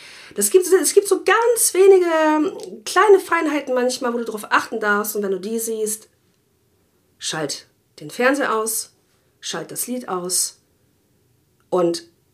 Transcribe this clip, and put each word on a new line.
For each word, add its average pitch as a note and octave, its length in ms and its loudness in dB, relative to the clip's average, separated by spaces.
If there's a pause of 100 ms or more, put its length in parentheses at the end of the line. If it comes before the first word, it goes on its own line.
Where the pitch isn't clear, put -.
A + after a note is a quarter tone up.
(340)
das G3+ 160 -2
gibt, F4+ 160 4
es D#4+ 280 2
gibt G4+ 140 4
so - 140 0
ganz A4+ 500 2
wenige D#4+ 1120 2
kleine G4 360 6
Feinheiten D4 540 -2
manchmal, B3 380 -2
wo A#3+ 60 -4
du A#3 60 -4
drauf G#3+ 260 -8
achten A#3+ 300 -2
darfst. G#3 340 0
Und G#3 80 -4
wenn F#3+ 80 -2
du F#3 100 -2
die A3+ 200 -6
siehst, A3 480 -6 (1080)
schalt - 500 -8 (320)
den D3+ 100 -14
Fernseher C4 440 -2
aus, A3 380 -6 (480)
schalt D#3 300 -12
das F#3+ 160 -8
Lied B3 220 -8
aus F3+ 520 -6 (1120)
und E3+ 400 -2 (240)